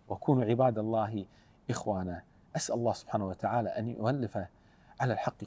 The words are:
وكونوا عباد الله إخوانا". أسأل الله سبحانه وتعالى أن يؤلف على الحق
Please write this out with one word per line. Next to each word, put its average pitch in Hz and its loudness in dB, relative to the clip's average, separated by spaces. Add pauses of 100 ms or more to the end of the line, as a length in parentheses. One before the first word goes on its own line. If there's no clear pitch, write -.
وكونوا 127 2
عباد 117 4
الله 107 -2 (440)
إخوانا". 92 -2 (340)
أسأل - -2
الله 117 2
سبحانه 104 -2
وتعالى 101 0
أن 113 -4
يؤلف 117 -2 (600)
على 131 2
الحق - -2